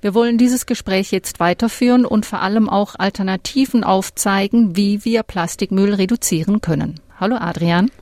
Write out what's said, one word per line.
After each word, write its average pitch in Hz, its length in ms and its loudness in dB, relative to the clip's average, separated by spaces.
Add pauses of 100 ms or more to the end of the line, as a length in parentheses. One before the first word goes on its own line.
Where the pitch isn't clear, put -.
Wir 202 120 -2
wollen 233 240 2
dieses 247 300 2
Gespräch 196 440 -2
jetzt - 280 -6
weiterführen 233 680 2
und 214 220 0
vor - 140 -8
allem 208 280 0
auch 196 260 -2
Alternativen 196 880 -2
aufzeigen, 196 920 0
wie 202 280 0
wir 226 200 0
Plastikmüll 190 720 -2
reduzieren 196 640 0
können. 151 380 -4 (200)
Hallo 226 200 0
Adrian. 170 500 0 (120)